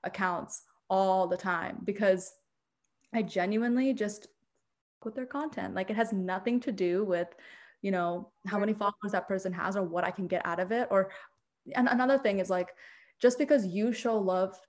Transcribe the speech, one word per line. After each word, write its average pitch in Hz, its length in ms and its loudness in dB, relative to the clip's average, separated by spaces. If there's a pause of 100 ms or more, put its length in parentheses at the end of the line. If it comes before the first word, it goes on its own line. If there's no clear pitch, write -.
accounts 185 600 -4 (260)
all 190 380 2
the 180 100 0
time 175 480 -4
because 196 480 2 (800)
I 220 100 0
genuinely 233 720 0
just 208 340 -4 (760)
with 220 120 -8
their 254 100 -6
content. 285 480 -6
Like, 190 160 -4
it 214 60 -2
has 226 180 0
nothing 190 460 0
to 247 120 -4
do 185 320 0
with, 175 300 -2 (480)
you 196 80 -4
know, 175 420 -2 (140)
how 196 140 -2
many 214 140 2
followers 208 400 -2
that 185 140 0
person 190 260 -2
has 180 220 -2
or 202 60 0
what 175 220 -2
I 185 80 0
can 185 160 -6
get 180 180 0
out 170 140 -2
of 185 120 -2
it. 233 200 0
Or, 190 180 4 (640)
and 254 140 4
another 254 300 4
thing 208 220 2
is, 185 100 0
like, 180 260 0 (440)
just 247 200 4
because 285 260 4
you 208 280 0
show 226 240 0
love 190 520 0